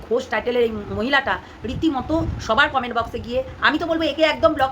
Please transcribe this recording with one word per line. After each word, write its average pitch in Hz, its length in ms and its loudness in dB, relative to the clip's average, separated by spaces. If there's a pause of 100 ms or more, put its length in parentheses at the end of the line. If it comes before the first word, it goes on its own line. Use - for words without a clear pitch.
ঘোষ 254 200 0
টাইটেলের 240 340 0
এই 233 80 2 (180)
মহিলাটা 208 500 0 (240)
রীতিমতো 294 640 0 (160)
সবার 226 280 2
কমেন্ট 247 280 -2
বক্সে 226 220 -4
গিয়ে, 240 240 -4 (180)
আমি 262 160 2
তো 339 100 -4
বলবো 330 160 0
একে 311 200 2
একদম 302 300 4
ব্লক 269 180 2